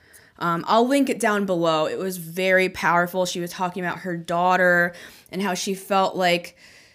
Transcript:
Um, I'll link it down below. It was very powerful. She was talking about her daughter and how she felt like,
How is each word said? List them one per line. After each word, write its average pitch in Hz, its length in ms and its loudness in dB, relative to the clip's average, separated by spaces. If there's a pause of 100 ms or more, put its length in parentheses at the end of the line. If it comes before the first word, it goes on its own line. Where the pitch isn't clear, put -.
(380)
Um, 170 300 -2
I'll 226 180 4
link 277 240 2
it - 80 -4
down 208 260 0
below. 165 420 0
It 117 120 -4
was 185 200 -6
very 185 500 0
powerful. 180 580 0
She 180 140 -6
was 175 100 -6
talking 180 340 -6
about 170 160 -6
her 180 160 -6
daughter 175 800 2 (360)
and 185 120 -6
how 190 120 -2
she 185 200 -4
felt 190 400 0
like, 175 420 0 (380)